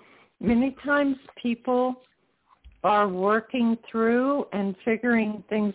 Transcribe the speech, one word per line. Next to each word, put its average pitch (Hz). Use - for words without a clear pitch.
Many 240
times 285
people 247
are 208
working 220
through 240
and 196
figuring 220
things 208